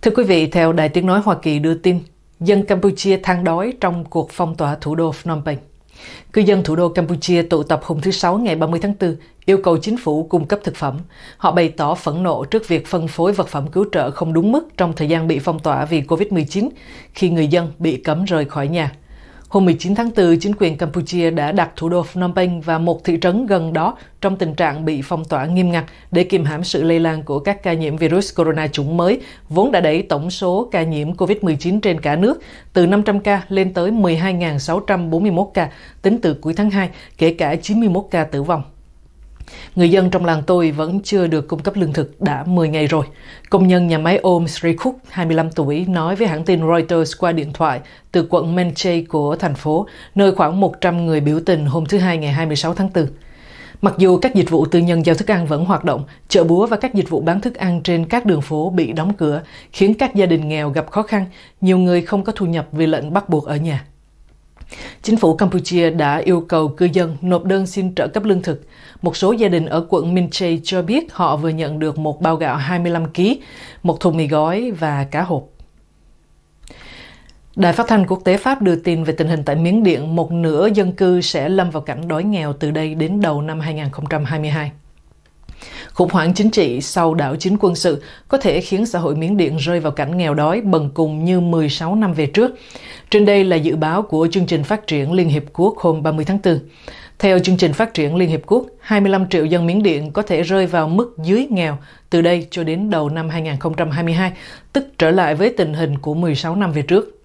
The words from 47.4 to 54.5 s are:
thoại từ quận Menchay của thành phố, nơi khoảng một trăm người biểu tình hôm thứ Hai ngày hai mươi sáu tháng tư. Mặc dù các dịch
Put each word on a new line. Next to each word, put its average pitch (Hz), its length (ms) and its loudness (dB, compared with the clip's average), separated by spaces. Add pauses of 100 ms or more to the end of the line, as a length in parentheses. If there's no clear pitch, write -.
thoại 139 280 -2 (320)
từ 175 180 2
quận 165 240 0
Menchay 175 540 0
của 147 280 -2
thành 160 180 -2
phố, 160 320 -2 (280)
nơi 196 180 4
khoảng 180 280 2
một 190 200 0
trăm 175 260 0
người 156 140 2
biểu 151 260 0
tình 156 200 2
hôm 156 200 -2
thứ 202 120 0
Hai 180 200 2
ngày 147 140 -4
hai 160 140 0
mươi 151 100 -2
sáu 165 180 -2
tháng 196 140 -2
tư. 165 200 0 (760)
Mặc 202 160 2
dù 185 200 6
các 254 160 0
dịch 175 160 4